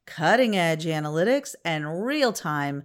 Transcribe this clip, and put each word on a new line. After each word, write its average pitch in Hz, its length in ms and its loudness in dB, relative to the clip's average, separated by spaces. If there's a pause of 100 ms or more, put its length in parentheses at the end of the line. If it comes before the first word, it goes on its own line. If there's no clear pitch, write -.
cutting-edge 175 760 2
analytics, 165 800 0
and 160 400 -4
real-time 156 800 -2